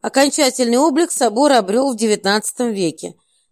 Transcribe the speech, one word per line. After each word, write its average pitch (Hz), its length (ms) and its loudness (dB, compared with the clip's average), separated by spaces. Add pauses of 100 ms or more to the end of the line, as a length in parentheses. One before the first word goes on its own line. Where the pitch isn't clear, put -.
Окончательный 254 760 0
облик 311 320 2
собор 247 400 2
обрел 247 420 0
в - 20 -8
девятнадцатом 214 760 -2
веке, 175 420 -6 (380)